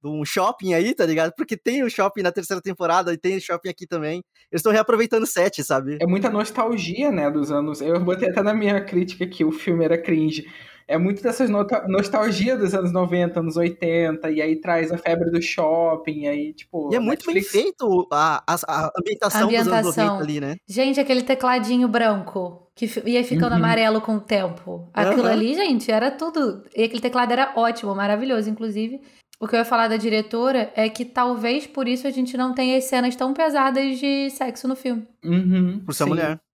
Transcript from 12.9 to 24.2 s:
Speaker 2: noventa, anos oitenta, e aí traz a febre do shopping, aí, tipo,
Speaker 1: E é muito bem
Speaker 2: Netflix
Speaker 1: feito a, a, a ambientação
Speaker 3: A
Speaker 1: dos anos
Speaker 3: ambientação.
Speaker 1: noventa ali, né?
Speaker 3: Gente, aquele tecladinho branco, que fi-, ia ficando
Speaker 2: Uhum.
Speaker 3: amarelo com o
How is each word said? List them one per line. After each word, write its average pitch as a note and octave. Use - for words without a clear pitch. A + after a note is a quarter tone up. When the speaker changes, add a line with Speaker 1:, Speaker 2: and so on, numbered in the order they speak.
Speaker 2:
noventa, F3
anos E3
oitenta, E3+
e D3+
aí D#3+
traz E3
a E3+
febre E3+
do E3+
shopping, D#3+
aí, D3
tipo, D3+
Speaker 1:
E A3+
é -
muito B3
bem E4+
Speaker 2:
Netflix G4
Speaker 1:
feito G#3+
a, D3+
a, E3
a D#3
ambientação G#3
Speaker 3:
A -
Speaker 1:
dos A3+
anos A3+
Speaker 3:
ambientação. G#3+
Speaker 1:
noventa -
ali, D3
né? C#3+
Speaker 3:
Gente, C4
aquele C4+
tecladinho B3+
branco, G3
que A#3
fi-, -
ia A#3+
ficando A#3+
Speaker 2:
Uhum. A3+
Speaker 3:
amarelo A3+
com A3
o G3+